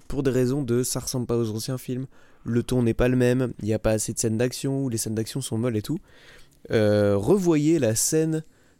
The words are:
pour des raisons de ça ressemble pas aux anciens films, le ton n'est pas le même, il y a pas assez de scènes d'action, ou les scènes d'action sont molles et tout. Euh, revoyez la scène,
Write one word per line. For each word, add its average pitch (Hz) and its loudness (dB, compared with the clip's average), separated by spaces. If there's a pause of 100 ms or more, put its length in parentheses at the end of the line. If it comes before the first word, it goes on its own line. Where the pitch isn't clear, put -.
pour 139 -4
des 135 2
raisons 127 0
de 120 0
ça 127 -4
ressemble 123 -6
pas 120 -2
aux 117 -2
anciens 110 -6
films, 131 -8 (380)
le 117 0
ton 123 0
n'est 113 2
pas 123 2
le 127 2
même, 123 2
il 104 -4
y 110 2
a 107 0
pas 113 0
assez 110 -2
de - -12
scènes 110 0
d'action, 135 -2
ou 131 -2
les 117 -4
scènes 113 -4
d'action 113 -4
sont 113 -4
molles 117 0
et 104 -2
tout. 170 -4 (720)
Euh, 104 4
revoyez 160 2
la 113 2
scène, 156 0 (360)